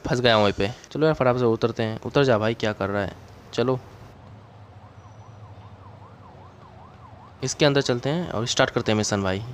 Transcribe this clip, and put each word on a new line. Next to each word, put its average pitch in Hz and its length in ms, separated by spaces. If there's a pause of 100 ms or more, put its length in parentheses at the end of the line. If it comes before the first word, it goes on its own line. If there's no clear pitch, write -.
फंस 127 140
गया 120 140
हूँ 107 80
वहीं 101 100
पे। 98 180 (220)
चलो 147 140
यार 156 80
फटाफट 127 240
से 123 80
उतरते 113 360
हैं। 110 180
उतर 143 240
जा 123 140
भाई, 110 160
क्या 107 180
कर 98 160
रहा 101 140
है? - 100 (400)
चलो 123 260 (3750)
इसके 131 200
अंदर 139 180
चलते 131 280
हैं 170 200
और 113 160
start - 240
करते 117 220
हैं 107 40
mission 104 260
भाई। 95 200 (120)